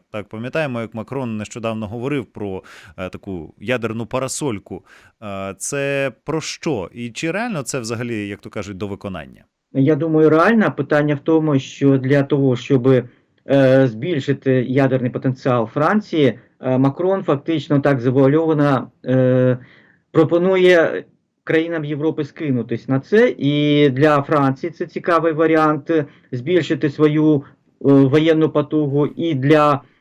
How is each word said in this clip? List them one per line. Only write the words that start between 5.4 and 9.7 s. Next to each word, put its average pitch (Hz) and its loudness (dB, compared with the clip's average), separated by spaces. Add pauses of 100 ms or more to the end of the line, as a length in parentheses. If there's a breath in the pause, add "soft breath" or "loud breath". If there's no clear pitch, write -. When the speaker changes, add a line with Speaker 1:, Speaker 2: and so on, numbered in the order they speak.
Speaker 1:
це 139 -4 (120)
про 151 -6
що? - -6
І 120 -10
чи 160 -8
реально 202 -6
це 131 -6
взагалі, 113 -6
як 101 -10
то 110 -18
кажуть, 101 -10
до 101 -8
виконання? 85 -12 (300)